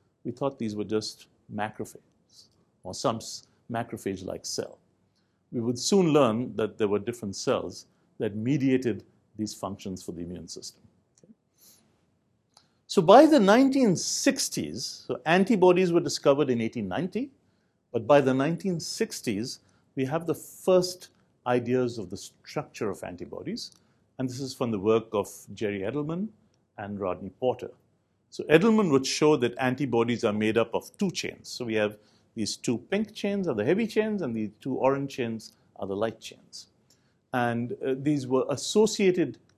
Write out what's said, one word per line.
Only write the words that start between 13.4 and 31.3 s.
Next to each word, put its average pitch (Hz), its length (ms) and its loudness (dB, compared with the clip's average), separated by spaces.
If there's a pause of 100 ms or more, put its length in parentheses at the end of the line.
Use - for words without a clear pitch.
sixties, - 1120 -4
so 123 180 -6
antibodies 180 680 4
were 170 80 4
discovered 139 500 2
in 117 100 0
eighteen 113 280 -4
ninety, 180 420 -6 (600)
but 120 140 -4
by 143 140 8
the 131 140 2
nineteen 165 460 -2
sixties, - 800 -6 (340)
we 131 120 -2
have 165 200 -4
the 156 80 -2
first - 720 0 (380)
ideas 123 520 0
of 92 120 -10
the 101 60 -12
structure - 760 -10
of - 140 -10
antibodies. 92 640 -12 (480)
And 131 100 -4
this 120 120 -10
is 131 140 -8
from 120 160 -4
the 107 80 -2
work 110 340 2
of 101 180 -2 (220)
Jerry 101 280 -4
Edelman 147 480 -6 (500)
and 101 200 -10
Rodney 92 320 -6 (100)
Porter. 123 300 -2 (600)
So - 140 -10
Edelman 196 460 4
would 135 160 4
show 151 300 4
that 120 220 0
antibodies 123 680 0
are 104 80 4
made 110 260 2
up 113 160 0
of - 240 -4
two 190 120 0
chains. - 380 -10